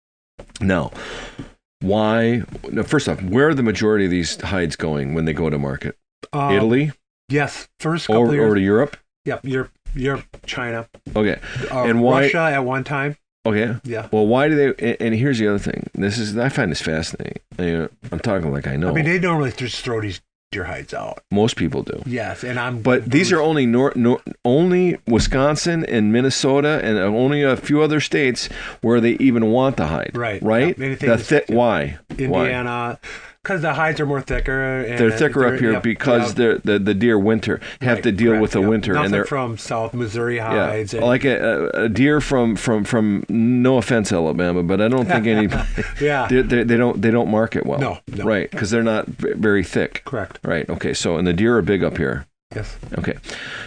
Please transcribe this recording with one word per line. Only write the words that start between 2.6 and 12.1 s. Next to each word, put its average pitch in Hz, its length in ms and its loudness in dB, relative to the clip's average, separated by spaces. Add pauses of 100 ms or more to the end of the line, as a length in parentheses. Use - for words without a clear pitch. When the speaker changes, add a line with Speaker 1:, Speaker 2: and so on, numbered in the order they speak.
Speaker 1:
now, 107 120 -2
first - 260 0
off, 82 120 -4
where 117 280 2
are 160 40 2
the 131 100 0
majority 107 420 2
of 87 60 2
these 87 300 -2
hides 85 360 -4
going 73 360 -4
when 80 120 0
they 80 80 0
go 80 160 -2
to 73 100 -2
market? 69 380 -6 (340)
Speaker 2:
Um, 139 240 -2
Speaker 1:
Italy? 127 360 2 (360)
Speaker 2:
Yes, 139 400 -4 (120)
first 160 280 -4
couple 110 160 4
Speaker 1:
Over, 120 100 2
Speaker 2:
years. 143 120 2
Speaker 1:
over 104 100 4
to 98 60 2
Europe? 104 360 2 (280)
Speaker 2:
Yep, 127 200 -6
Europe, 131 260 -4 (240)
Europe, 131 280 -4 (220)
China. 117 420 -6 (280)
Speaker 1:
Okay. 107 240 0 (320)
Speaker 2:
Uh, 127 120 0
Speaker 1:
And 117 180 4
why 131 220 4